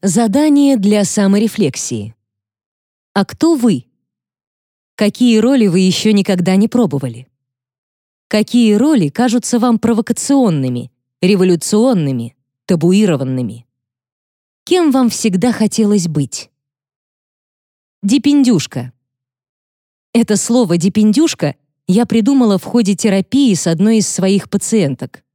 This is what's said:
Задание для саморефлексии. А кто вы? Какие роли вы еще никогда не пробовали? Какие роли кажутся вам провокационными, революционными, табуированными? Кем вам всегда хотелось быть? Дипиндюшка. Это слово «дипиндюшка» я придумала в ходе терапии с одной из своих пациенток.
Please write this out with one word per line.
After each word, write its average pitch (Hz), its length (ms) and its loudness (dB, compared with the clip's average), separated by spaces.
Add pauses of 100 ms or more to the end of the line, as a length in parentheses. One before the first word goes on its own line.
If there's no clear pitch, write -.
Задание 277 720 2
для 208 300 0
саморефлексии. 196 1080 -2 (1000)
А 196 100 0
кто 320 320 0
вы? 220 300 0 (1080)
Какие 220 420 0
роли 233 300 2
вы 180 120 2
еще 185 320 2
никогда 190 460 0
не 214 100 2
пробовали? 139 640 -4 (1000)
Какие 214 460 2
роли 226 340 2
кажутся 240 500 -2
вам 233 220 0
провокационными, 202 1120 -2 (300)
революционными, 180 1120 0 (300)
табуированными? 143 1000 0 (1000)
Кем 339 260 2
вам 254 180 2
всегда 214 440 -2
хотелось 208 560 0
быть? 143 420 -8 (1500)
Дипиндюшка. 226 880 0 (1200)
Это 226 220 0
слово 202 400 0
«дипиндюшка» 208 800 0 (320)
я 214 200 2
придумала 226 500 2
в - 60 -4
ходе 208 320 0
терапии 214 580 0
с 160 140 -4
одной 202 320 2
из 190 80 -2
своих 190 420 -2
пациенток. 170 720 -4 (100)